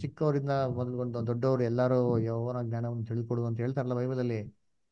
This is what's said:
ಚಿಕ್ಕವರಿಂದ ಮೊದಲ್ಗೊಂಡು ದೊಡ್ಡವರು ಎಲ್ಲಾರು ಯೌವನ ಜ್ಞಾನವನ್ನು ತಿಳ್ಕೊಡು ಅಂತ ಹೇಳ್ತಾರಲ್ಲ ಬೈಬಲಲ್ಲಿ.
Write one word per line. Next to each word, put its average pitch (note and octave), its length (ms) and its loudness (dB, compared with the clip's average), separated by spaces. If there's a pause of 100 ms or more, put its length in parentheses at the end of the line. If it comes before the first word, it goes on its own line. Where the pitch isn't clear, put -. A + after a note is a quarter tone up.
ಚಿಕ್ಕವರಿಂದ C#3+ 500 0
ಮೊದಲ್ಗೊಂಡು B2 760 -2
ದೊಡ್ಡವರು B2 360 2
ಎಲ್ಲಾರು B2 560 4
ಯೌವನ A#2 500 -2
ಜ್ಞಾನವನ್ನು A#2 360 -4
ತಿಳ್ಕೊಡು A#2 420 -2
ಅಂತ A#2 140 -2
ಹೇಳ್ತಾರಲ್ಲ B2+ 340 -2
ಬೈಬಲಲ್ಲಿ. B2 640 -2 (360)